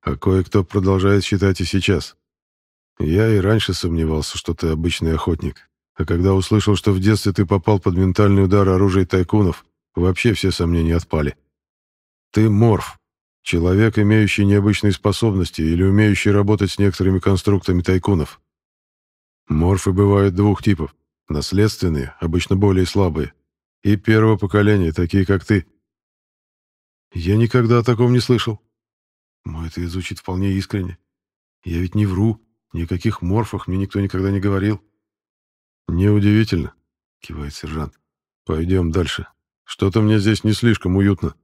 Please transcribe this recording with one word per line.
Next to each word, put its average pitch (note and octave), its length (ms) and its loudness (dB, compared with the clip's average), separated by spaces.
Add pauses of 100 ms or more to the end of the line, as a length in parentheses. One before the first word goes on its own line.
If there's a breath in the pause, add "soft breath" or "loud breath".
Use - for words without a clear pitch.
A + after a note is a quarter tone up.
А C#2 140 -6
кое-кто F#2+ 480 0
продолжает F#2+ 600 2
считать F#2+ 360 0
и F#2 40 -2
сейчас. F2+ 520 -2 (800)
Я G2+ 340 0
и G#2 60 2
раньше G2 340 0
сомневался, D#2+ 640 -4
что - 180 -6
ты E2+ 140 -4
обычный D#2+ 460 -2
охотник. - 560 -6 (240)
А D#2+ 100 -4
когда F2 300 0
услышал, G2+ 420 0
что G2+ 160 0
в F#2 80 0
детстве G2+ 320 0
ты G2 140 0
попал G2+ 320 0
под F#2 180 -2
ментальный G2 480 2
удар G2 240 2
оружия F#2+ 380 2
тайкунов, F#2+ 580 0 (300)
вообще F#2 400 0
все F#2+ 160 -2
сомнения E2+ 460 0
отпали. D#2 400 -4 (960)
Ты A2 180 2
морф. G#2+ 480 2 (440)
Человек, F#2 560 0
имеющий G#2 460 2
необычные G2+ 480 2
способности F#2+ 680 -2
или E2+ 200 0
умеющий G2+ 480 2
работать G2+ 400 0
с - 80 -12
некоторыми F#2+ 400 0
конструктами F#2+ 640 0
тайкунов. F#2 580 -2 (1080)
Морфы F2+ 440 0
бывают G2+ 420 4
двух G2+ 280 2
типов. D#2+ 320 -2 (340)
Наследственные, D#2 920 -2
обычно F2 360 -2
более F#2+ 300 2
слабые, D#2 460 -2 (500)
и G#2 140 2
первого A2 400 2
поколения, G2+ 560 2
такие F2+ 320 0
как G2 200 -2
ты. G2+ 220 0 (1500)
Я F2 240 0
никогда A#2 420 2
о A2+ 60 0
таком A#2+ 280 2
не B2 80 2
слышал. A#2 400 -2 (840)
Мой E2 240 -10
ответ E2+ 220 -8
звучит F2+ 300 -10
вполне F#2+ 320 -4
искренне. F#2+ 460 -6 (680)
Я E2+ 140 -4
ведь F2+ 160 -4
не G#2 120 2
вру, G#2 340 0 (320)
ни E2+ 120 -6
о - 20 -10
каких G2+ 360 -4
морфах G2+ 440 -4
мне F#2 100 -4
никто G2 240 -4
никогда F#2+ 300 -2
не G2 100 -2
говорил. G2 400 -2 (1080)
«Неудивительно», G#2 840 0 (460)
кивает D2 340 -12
сержант. D2+ 440 -12 (460)
«Пойдем E2+ 480 -2
дальше. E2+ 340 -4 (380)
Что-то G2 360 -2
мне G#2+ 180 2
здесь G#2 260 0
не A2 80 2
слишком G2 440 0
уютно». G2 480 0